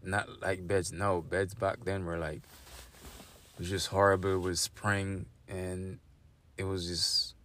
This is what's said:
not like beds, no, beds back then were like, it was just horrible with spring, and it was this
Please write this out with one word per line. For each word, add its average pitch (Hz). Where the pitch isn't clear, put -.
not 98
like 92
beds, 95
no, 92
beds 92
back 98
then 95
were 82
like, 78
it -
was 87
just 95
horrible 98
with 90
spring, 98
and 92
it 98
was 95
this -